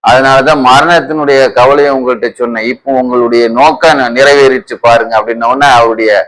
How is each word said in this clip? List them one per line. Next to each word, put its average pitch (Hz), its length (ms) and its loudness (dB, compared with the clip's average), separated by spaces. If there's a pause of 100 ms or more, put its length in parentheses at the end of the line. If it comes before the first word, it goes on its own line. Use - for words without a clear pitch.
அதனாலதான் 135 640 2
மரணத்தினுடைய 147 680 0 (200)
கவலையை 139 360 2
உங்கள்கிட்ட 123 340 -4 (120)
சொன்னேன். 117 320 -6
இப்போ 135 180 -10 (100)
உங்களுடைய 120 440 0 (120)
நோக்கம் 151 440 2
நான் 120 180 -4
நிறைவேறிச்சு 135 680 0
பாருங்க 117 340 0
அப்படின்ன 117 340 -4
உடனே 139 160 0 (100)
அவருடைய 113 320 0 (160)